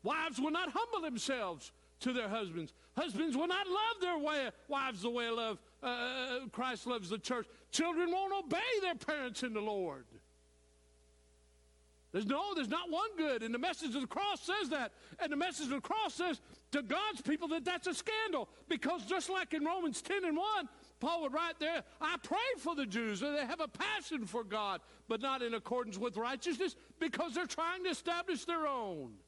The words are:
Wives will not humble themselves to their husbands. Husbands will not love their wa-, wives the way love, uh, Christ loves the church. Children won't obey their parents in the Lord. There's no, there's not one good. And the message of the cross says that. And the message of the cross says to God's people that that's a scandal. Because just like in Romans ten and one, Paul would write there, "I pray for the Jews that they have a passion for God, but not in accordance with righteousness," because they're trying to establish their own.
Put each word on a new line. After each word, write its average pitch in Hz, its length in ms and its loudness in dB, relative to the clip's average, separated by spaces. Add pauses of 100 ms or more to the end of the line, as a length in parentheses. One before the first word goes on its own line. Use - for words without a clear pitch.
Wives 302 340 0
will 294 140 4
not 349 180 2
humble 453 300 2
themselves 240 720 0 (300)
to 254 100 2
their 240 160 2
husbands. 180 460 -2 (240)
Husbands 277 400 2
will 320 100 4
not 370 180 2
love 427 360 2
their 359 160 2
wa-, 285 340 0 (160)
wives 262 340 0
the 233 80 2
way 233 200 0
love, 226 280 0 (240)
uh, 254 580 -2 (120)
Christ 247 340 -2
loves 233 240 -2
the 214 80 0
church. 240 300 -2 (240)
Children 339 400 4
won't 381 220 2 (120)
obey 302 140 0 (220)
their 359 140 2
parents 262 480 -2
in 240 100 -2
the 214 80 0
Lord. 185 420 -2 (2000)
There's 202 140 0
no, 339 280 0
there's 294 140 0
not 349 240 -2
one 403 240 0
good. 285 280 2
And 226 100 -2
the 240 60 -2
message 302 360 -2
of 277 60 0
the 254 60 -2
cross 403 340 -2
says 370 300 0
that. 269 200 -2 (280)
And 320 120 0
the 294 60 0
message 302 300 0
of 240 40 -2
the 277 80 0
cross 415 340 0
says 339 280 0 (300)
to 285 100 2
God's 339 400 0
people 302 260 0
that 311 160 0
that's 359 240 0
a 359 60 0
scandal. 415 560 0 (180)
Because 302 380 0
just 339 240 0
like 370 240 0
in 311 100 2
Romans 330 380 0
ten 381 240 0
and 320 100 4
one, 381 320 2 (320)
Paul 330 220 2
would 269 120 0
write 320 280 0
there, 311 200 2 (200)
"I 339 200 2
pray 349 160 0 (200)
for 320 180 -2
the 277 100 0
Jews 208 360 0
that 294 160 0
they 277 80 0
have 302 160 -4
a 302 80 -2
passion 330 560 -2
for 220 180 -2
God, 202 380 -2 (260)
but 220 140 0
not 269 200 0
in 233 120 0
accordance 226 440 -2
with 202 200 -2
righteousness," 262 580 0 (240)
because 320 360 0
they're 359 100 2
trying 349 400 -2
to 370 40 2
establish 349 540 0
their 330 240 2
own. 185 460 -2 (140)